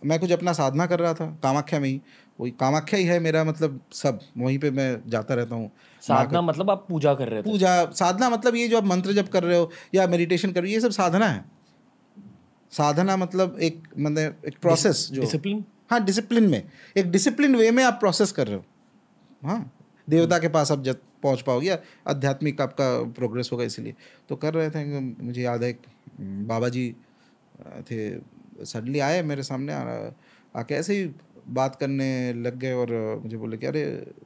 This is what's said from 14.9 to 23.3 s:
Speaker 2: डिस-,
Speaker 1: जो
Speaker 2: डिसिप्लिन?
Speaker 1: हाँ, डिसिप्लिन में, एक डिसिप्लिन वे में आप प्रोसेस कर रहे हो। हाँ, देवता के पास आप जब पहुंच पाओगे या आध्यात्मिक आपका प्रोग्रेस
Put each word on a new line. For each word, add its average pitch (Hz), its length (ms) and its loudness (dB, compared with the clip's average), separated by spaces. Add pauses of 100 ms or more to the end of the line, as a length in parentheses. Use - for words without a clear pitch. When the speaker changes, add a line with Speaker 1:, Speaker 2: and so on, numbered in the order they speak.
Speaker 2:
डिस-, 139 100 -10
Speaker 1:
जो 131 60 -2
Speaker 2:
डिसिप्लिन? 190 440 -2 (260)
Speaker 1:
हाँ, 233 140 2
डिसिप्लिन 220 380 2
में, 139 260 2 (280)
एक 180 140 2
डिसिप्लिन 277 440 4
वे 226 160 6
में 247 120 4
आप 240 100 4
प्रोसेस 202 380 2
कर 127 160 -2
रहे 104 80 -4
हो। 92 100 -10 (800)
हाँ, 190 340 -8 (320)
देवता 170 300 4
के 160 80 0
पास 151 240 2
आप 143 120 0
जब 131 180 -2 (220)
पहुंच 131 180 0
पाओगे 131 260 0
या 185 120 0 (280)
आध्यात्मिक 143 540 -2
आपका 127 420 -2
प्रोग्रेस 120 500 -6